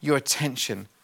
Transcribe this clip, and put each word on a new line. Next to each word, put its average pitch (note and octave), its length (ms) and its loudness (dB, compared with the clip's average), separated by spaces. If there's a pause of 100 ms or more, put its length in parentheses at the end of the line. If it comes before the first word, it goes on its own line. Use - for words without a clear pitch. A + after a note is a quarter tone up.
your D3 160 4
attention B2 720 -2 (160)